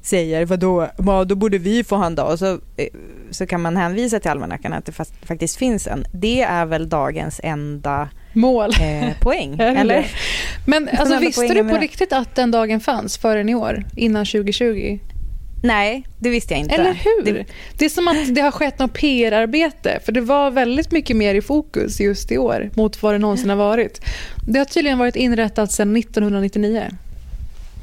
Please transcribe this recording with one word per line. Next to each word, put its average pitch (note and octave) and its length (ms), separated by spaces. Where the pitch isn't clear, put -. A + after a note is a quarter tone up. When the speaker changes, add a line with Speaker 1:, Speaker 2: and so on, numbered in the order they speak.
Speaker 1:
säger, E3 440
"Vadå? F3+ 520
Ja, F#3+ 260
då F#3 120
borde G3 220
vi G#3 260
få - 120
ha G3 100
en E3 100
dag." C#3+ 160
Och E3 80
så, F#3+ 140
eh, - 320
så - 160
kan F3 140
man E3+ 160
hänvisa G3+ 420
till E3+ 120
almanackan D#3+ 420
att D#3+ 120
det E3 60
fast-, - 340
faktiskt D#3+ 320
finns A#3+ 300
en. F#3 260
Det A3 280
är F3 240
väl D#3+ 240
dagens D#3 540
enda, D3 680
Speaker 2:
Mål. A3+ 360
Speaker 1:
eh, D3+ 400
poäng, D3+ 320
Speaker 2:
<laughs> D3+ 60
Är A3+ 140
det C4+ 60
Speaker 1:
eller? A#3 160
Speaker 2:
det? D4 100
Men, D4+ 200
Speaker 1:
Den - 120
Speaker 2:
alltså, - 80
Speaker 1:
enda C4+ 120
Speaker 2:
visste B3+ 140
Speaker 1:
poängen A#3+ 140
Speaker 2:
du G#3+ 80
Speaker 1:
med A3 100
Speaker 2:
på A3 60
Speaker 1:
det. - 40
Speaker 2:
riktigt F#4 300
att C4 220
den B3 160
dagen A3 280
fanns A3 380
förrän G#3+ 320
i A#3+ 60
år, A3 280
innan G#3+ 300
tjugo G3+ 280
tjugo? G#3 460
Speaker 1:
Nej, A3+ 400
det A#3 100
visste A#3+ 240
jag C#3+ 80
inte. - 140
Speaker 2:
Eller F4 180
hur? G#4 300
Speaker 1:
Det G3+ 120
Speaker 2:
Det D4+ 80
är D#4 40
som F4 180
att D4 280
det C#4+ 60
har C#4+ 100
skett C#4 280
något C4 140
P C4 320
R-arbete, A3+ 800
för - 60
det A#3+ 100
var C#4 300
väldigt B3+ 400
mycket C#4+ 240
mer G#3 200
i G#3 60
fokus C4+ 580
just G3+ 320
i A#3 60
år A#3+ 360
mot G#3+ 300
vad G#3+ 100
det G#3 60
någonsin G#3 300
har G3 80
varit. G#3 440
Det B3 120
har C#4 60
tydligen C#4+ 320
varit B3 180
inrättat A3+ 560
sedan G#3 220
nittonhundranittionio. G#3 880